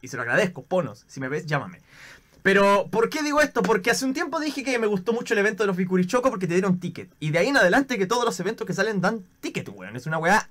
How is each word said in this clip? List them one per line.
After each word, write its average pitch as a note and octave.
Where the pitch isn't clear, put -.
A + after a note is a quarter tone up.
Y B2+
se A#2+
lo A#2+
agradezco, C#3+
Ponos, D3+
si -
me C3
ves, D#3
llámame. B2+
Pero, G3+
¿por A3
qué D#4
digo D4
esto? C#4+
Porque G3+
hace A#3
un C4
tiempo D#4+
dije C#4+
que B3+
me A3+
gustó G#3
mucho A#3+
el G#3+
evento G#3
de G3+
los F#3
Bikurichoko F#3
porque G3
te E3+
dieron F#3
ticket. C#3+
Y D3+
de E3
ahí G3+
en C#4
adelante A#3
que F#3+
todos A#3+
los A3+
eventos F#3
que F3+
salen G3
dan G3+
ticket, -
weón. G2
Es B2+
una D#3+
weá F#3